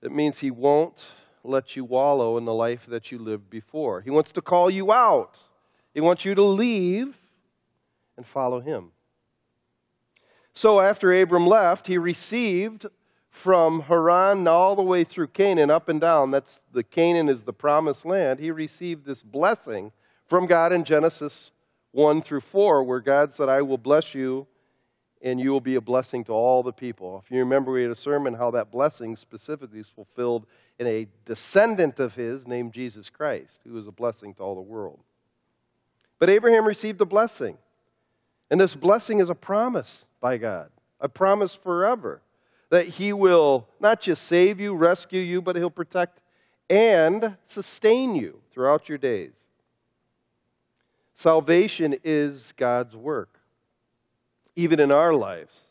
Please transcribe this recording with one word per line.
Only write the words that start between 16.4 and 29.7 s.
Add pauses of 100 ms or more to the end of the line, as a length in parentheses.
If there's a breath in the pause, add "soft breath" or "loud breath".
the,
Canaan
is
the
promised
land.
He
received
this
blessing (360)
from
God
in
Genesis (400)
one
through
four,
where
God
said,
"I
will
bless
you, (760)
and
you
will
be
a
blessing
to
all
the
people."
If
you
remember,
we
had
a
sermon
how
that
blessing
specifically